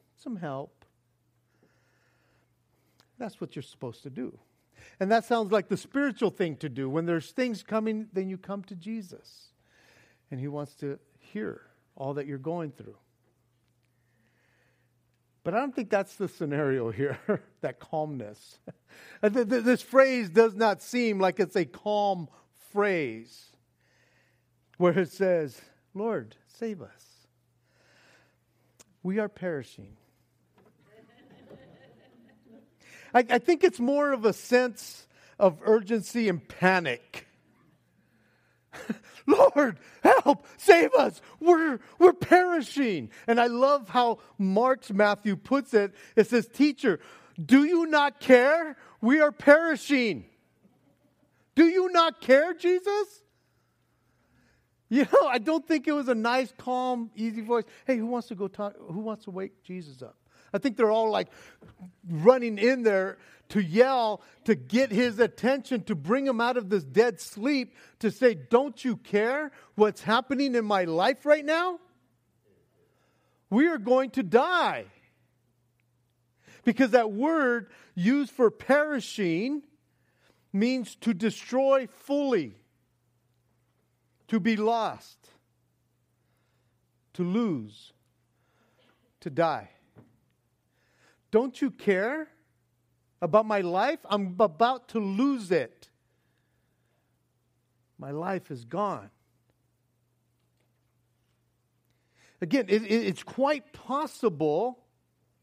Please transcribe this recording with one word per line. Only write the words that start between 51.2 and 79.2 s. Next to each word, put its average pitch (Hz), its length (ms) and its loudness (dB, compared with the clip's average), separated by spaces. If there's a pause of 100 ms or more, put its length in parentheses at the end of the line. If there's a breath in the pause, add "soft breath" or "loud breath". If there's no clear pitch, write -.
Do 311 80 8
you 370 260 2
not 330 300 2
care, 302 340 4
Jesus?" 370 680 -2 (1700)
You 247 240 2
know, 403 140 6
I 247 120 0
don't 311 280 -2
think 302 200 -2
it 311 60 0
was 285 160 -4
a 254 60 2
nice, 233 420 -2
calm, 254 580 -6
easy 220 280 -8
voice. 226 220 -2 (220 loud breath)
"Hey, 262 100 0
who 220 100 -4
wants 240 220 -6
to 233 60 -10
go 196 140 -6
talk? 202 300 -10
Who 170 220 -12
wants 220 240 -10
to 202 60 -16
wake 190 320 -14
Jesus 151 400 -16
up?" 113 140 -20 (360 soft breath)
I 196 60 -2
think 220 200 -4
they're 220 120 4
all, 220 200 2
like, 196 180 -2 (800 loud breath)
running 220 480 4
in 240 260 2
there 196 360 0 (320 soft breath)
to 214 120 0
yell, 220 600 2 (220 soft breath)
to 220 100 2
get 196 360 0
his 226 280 0
attention, 240 640 0
to 214 100 -4
bring 196 320 -2
him 240 140 -2
out 240 160 0
of 202 140 -6
this 190 140 0
dead 220 360 0
sleep, 254 540 -4 (240 soft breath)
to 214 120 -2
say, 240 240 2
"Don't 233 480 -2
you 247 140 -4
care 262 560 -4 (220 loud breath)
what's 214 280 0
happening 254 520 -2
in 233 100 -2
my 202 200 0
life 175 420 -2
right 294 180 2
now? 339 360 -2 (1700)
We 262 180 4
are 320 100 -4
going 254 340 0
to 262 100 -4
die." 220 640 0 (1800 soft breath)
Because 240 260 2
that 226 220 2
word 247 580 0 (240 soft breath)
used 247 360 0
for 226 200 2
perishing 262 1120 -2 (880)